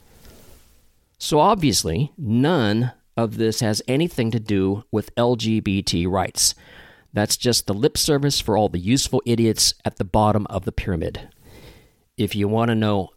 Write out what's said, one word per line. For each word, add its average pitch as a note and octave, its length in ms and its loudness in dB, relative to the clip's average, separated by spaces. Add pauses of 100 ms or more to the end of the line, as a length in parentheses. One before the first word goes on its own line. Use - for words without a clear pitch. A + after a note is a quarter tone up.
(1200)
So D3+ 220 0
obviously, D3 760 2
none A#2+ 760 0 (240)
of A2 200 -2
this A2 240 0
has G#2+ 280 0
anything C3 420 0
to A#2 100 -2
do G2+ 500 0
with G#2+ 260 -2
L A#2+ 200 2
G A2 240 0
B G2 220 -2
T F2 240 -2
rights. - 480 -2 (580)
That's G#2+ 260 0
just - 280 0
the G2+ 80 -2
lip A#2 220 0
service C#3+ 440 0
for G#2 180 0
all G#2+ 100 2
the E2 100 -4
useful A#2+ 460 0
idiots A2+ 480 2 (140)
at - 100 -4
the - 80 -4
bottom G#2+ 460 2
of F#2+ 160 -4
the A2 60 -4
pyramid. E2 560 -4 (880)
If G#2 160 -2
you G2+ 120 0
want A2+ 220 2
to A#2 60 2
know G#2 420 0